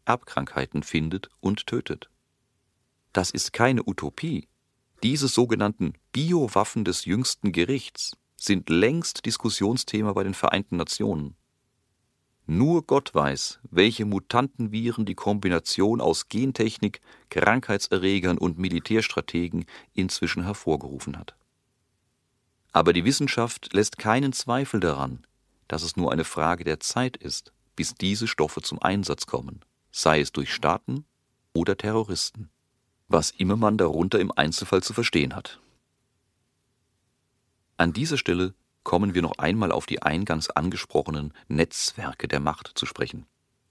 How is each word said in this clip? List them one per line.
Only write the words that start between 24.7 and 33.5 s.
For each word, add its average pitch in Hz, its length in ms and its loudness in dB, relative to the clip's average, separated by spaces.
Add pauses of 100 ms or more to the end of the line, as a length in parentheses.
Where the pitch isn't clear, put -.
daran, 69 480 -2 (400)
dass 80 160 -4
es 82 140 -6
nur 90 140 2
eine 80 120 0
Frage 82 400 -2
der 78 160 -2
Zeit 123 380 -4
ist, - 340 -10 (240)
bis - 200 -6
diese 104 320 -2
Stoffe - 340 -2
zum - 200 -8
Einsatz 95 440 0
kommen, - 340 -6 (320)
sei 78 300 4
es 69 100 -2
durch 69 220 -4
Staaten 95 520 -2 (480)
oder 101 220 2
Terroristen, 107 720 -4 (600)
was 80 220 2
immer 92 260 2